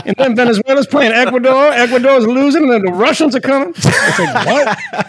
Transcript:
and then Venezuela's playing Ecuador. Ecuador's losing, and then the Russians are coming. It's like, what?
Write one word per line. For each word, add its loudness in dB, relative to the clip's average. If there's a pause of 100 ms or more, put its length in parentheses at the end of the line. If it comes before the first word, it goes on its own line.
and -4
then 0
Venezuela's 0
playing 0
Ecuador. 2
Ecuador's 2
losing, 2
and 2
then 2
the -2
Russians 0
are -2
coming. -2
It's -6
like, -2
what? 0 (300)